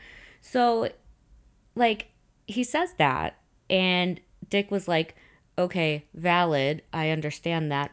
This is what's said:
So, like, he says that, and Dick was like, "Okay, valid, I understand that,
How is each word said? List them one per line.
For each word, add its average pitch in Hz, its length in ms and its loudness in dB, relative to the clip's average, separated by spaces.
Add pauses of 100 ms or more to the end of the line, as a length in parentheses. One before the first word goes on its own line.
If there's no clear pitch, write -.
(420)
So, 240 480 2 (840)
like, 226 320 0 (400)
he 226 160 -2
says 330 340 -2
that, 135 380 0 (340)
and 180 500 0 (300)
Dick 202 220 -2
was 196 160 -4
like, 165 280 0 (440)
"Okay, 165 540 -2
valid, 160 680 2 (120)
I 156 160 -2
understand 156 640 -2
that, 143 220 -2